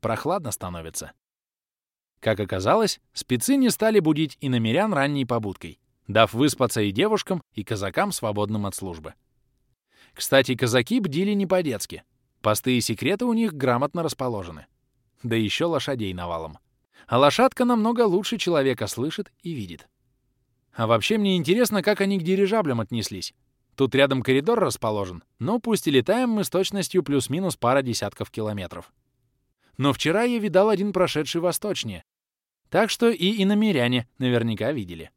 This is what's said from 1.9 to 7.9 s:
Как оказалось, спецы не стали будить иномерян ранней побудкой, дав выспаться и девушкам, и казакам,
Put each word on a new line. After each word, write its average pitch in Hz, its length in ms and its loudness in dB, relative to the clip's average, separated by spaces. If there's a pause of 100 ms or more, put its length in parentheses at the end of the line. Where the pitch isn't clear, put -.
Как 110 180 0
оказалось, 107 640 0 (140)
спецы 127 420 0
не 254 140 4
стали 220 280 2
будить 156 420 0
иномерян 131 520 0
ранней 143 320 0
побудкой, 107 560 -6 (260)
дав 107 280 4
выспаться 120 480 2
и 104 100 2
девушкам, 185 500 -2 (120)
и 104 100 -8
казакам, 107 480 -2